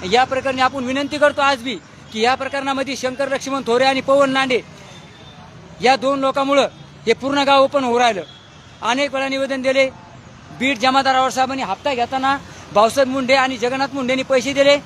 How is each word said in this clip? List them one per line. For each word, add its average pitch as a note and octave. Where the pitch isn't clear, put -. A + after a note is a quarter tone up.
या A#3+
प्रकरणी C4
आपण C4
विनंती C#4
करतो D4
आज C#4
बी B3
की A3
या A#3+
प्रकरणामध्ये C4+
शंकर B3+
लक्ष्मण C4+
थोरे A#3+
आणि C4
पवन C#4
लांडे C4
या B3+
दोन C4+
लोकांमुळं C4+
हे A3
पूर्ण C#4
गाव C#4
ओपन C4+
होऊ A#3+
राहिलं. A3+
अनेक B3+
वेळा C4+
निवेदन C4+
दिले. C4
बीड B3+
जमादार C4
आवार C4
साहेबांनी C4
हप्ता G3+
घेताना C4
भाऊसाहेब A3+
मुंडे C4
आणि C4
जगन्नाथ C4
मुंडेंनी C4
पैसे C4
दिले C#4